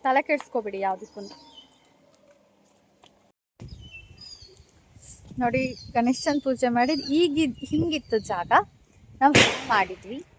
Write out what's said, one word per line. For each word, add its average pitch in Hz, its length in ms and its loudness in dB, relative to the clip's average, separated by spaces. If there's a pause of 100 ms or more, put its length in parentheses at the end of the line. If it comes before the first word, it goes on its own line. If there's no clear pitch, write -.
ತಲೆ 269 180 4
ಕೆಡ್ಸ್ಕೊಬೇಡಿ 214 580 -4
ಯಾವುದಕ್ಕೂ. 190 400 -4 (4000)
ನೋಡಿ, 247 280 0 (260)
ಗಣೇಶನ್ 262 480 2
ಪೂಜೆ 254 280 0
ಮಾಡಿ 240 240 2
ಈಗಿದ್-, 285 720 0
ಹಿಂಗಿತ್ತು 302 520 -2
ಜಾಗ, 190 340 -2 (680)
ನಾವು 277 140 6 (340)
ಮಾಡಿದ್ವಿ. 202 560 -2 (140)